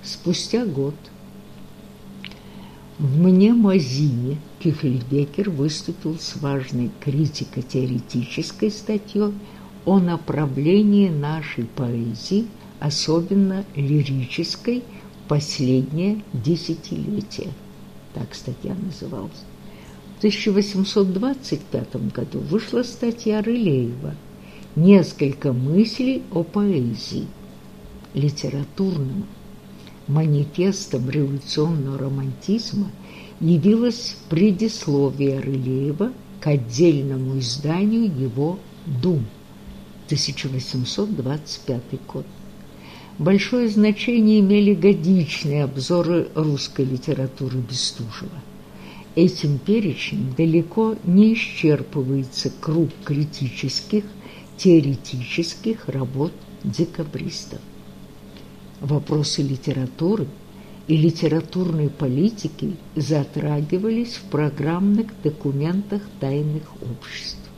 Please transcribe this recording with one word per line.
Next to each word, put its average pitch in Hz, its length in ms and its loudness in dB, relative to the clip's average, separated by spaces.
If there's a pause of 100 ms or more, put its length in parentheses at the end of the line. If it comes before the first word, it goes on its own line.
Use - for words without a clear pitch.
Спустя - 600 -2
год 139 280 -2 (2000)
в 147 200 2
Мнемозине 175 1200 6 (240)
Кюхельбекер 143 880 0
выступил 156 720 -4
с - 160 -10
важной 131 560 -4 (120)
критико-теоретической 131 1700 -2
статьей 208 640 -2 (500)
о 190 140 4
направлении 175 1120 4
нашей 151 540 -4
поэзии, 120 840 -2 (340)
особенно 190 840 0 (100)
лирической, 143 1080 -2 (420)
в - 20 -18
последнее 147 920 0 (120)
десятилетие. - 1160 -4 (640)
Так - 220 -8
статья - 400 -8
называлась. - 680 -10 (720)
В - 40 -4
тысяча 208 300 2
восемьсот 196 640 2
двадцать 247 480 -2
пятом - 480 -4
году - 300 -6
вышла 220 440 0
статья 226 580 -2
Рылеева 147 720 0 (640)
«Несколько 156 760 6
мыслей 220 680 2 (100)
о 170 120 0
поэзии». 165 840 -2 (880)
Литературным 147 1120 -2 (840)
манифестом 147 1000 2
революционного 139 880 -2
романтизма 139 960 -2 (480)
явилось 208 760 4 (140)
предисловие 143 1120 2
Рылеева 139 760 -2 (260)
к - 60 -12
отдельному 135 920 2
изданию 180 680 0
его 139 540 -2 (260)
«Дум», 139 400 0 (840)
тысяча 139 400 -4
восемьсот 131 680 -2
двадцать 143 460 -4
пятый 127 460 -6
год. 127 200 -10 (880)
Большое 196 500 4
значение 214 760 4
имели 202 340 6
годичные 160 880 4
обзоры 160 720 2
русской 147 500 0
литературы 131 720 -4
Бестужева. - 840 -6 (760)
Этим 156 420 4
перечнем 143 800 0
далеко 170 640 2
не 202 300 8
исчерпывается 135 1300 0
круг 156 300 0 (160)
критических, 147 960 -2 (540)
теоретических 165 1300 2
работ 135 460 -4 (300)
декабристов. - 960 -6 (1200)
Вопросы 147 600 0
литературы 135 840 -2 (600)
и 160 80 6
литературной 160 920 2
политики 156 840 -2 (180)
затрагивались 151 1200 0
в - 80 -14
программных 160 840 0 (160)
документах 156 800 -2 (180)
тайных 151 440 -2 (180)
обществ. - 580 -12 (180)